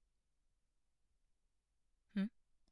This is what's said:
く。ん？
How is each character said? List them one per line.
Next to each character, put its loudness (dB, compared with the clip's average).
く。 8
ん？ 12